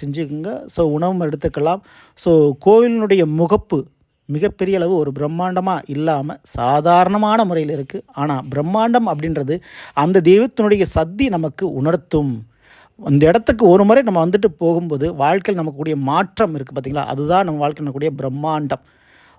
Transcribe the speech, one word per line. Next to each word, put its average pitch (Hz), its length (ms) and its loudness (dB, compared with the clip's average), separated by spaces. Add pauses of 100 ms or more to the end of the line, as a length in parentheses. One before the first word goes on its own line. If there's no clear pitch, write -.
செஞ்சுக்குங்க. 151 600 -8
So, 165 240 -2
உணவும் 175 300 -2
எடுத்துக்கலாம். 156 600 -2 (340)
So, 156 380 4 (140)
கோயிலினுடைய 214 580 4 (140)
முகப்பு 170 460 0 (400)
மிகப்பெரிய 190 520 -4
அளவு 175 200 0
ஒரு 143 220 -2
பிரம்மாண்டமா 180 680 -4
இல்லாம 147 560 -4
சாதாரணமான 180 1000 2
முறையில் 160 280 -2
இருக்கு. 139 340 -10
ஆனா, 139 360 -6 (120)
பிரம்மாண்டம் 220 520 0
அப்படின்றது 151 540 -4 (320)
அந்த 175 280 2
தெய்வத்தினுடைய 208 640 4
சக்தி 180 460 -2
நமக்கு 165 460 -4
உணர்த்தும். 143 720 -2 (580)
அந்த 143 220 4
இடத்துக்கு 220 420 4
ஒரு 196 160 6
முறை 233 180 6
நம்ம 180 240 0
வந்துட்டு 202 200 2 (120)
போகும்போது 160 560 -2
வாழ்க்கையில் 175 480 -2
நமக்கு 151 140 -8
கூடிய 151 200 -4
மாற்றம் 160 580 -2
இருக்கு 131 260 -10
பாத்தீங்களா? 139 240 -6
அதுதான் 151 400 0
நம்ம 156 160 -4
வாழ்க்கையில் 147 320 -4
கூடிய 143 240 -4
பிரம்மாண்டம். 143 680 -4 (560)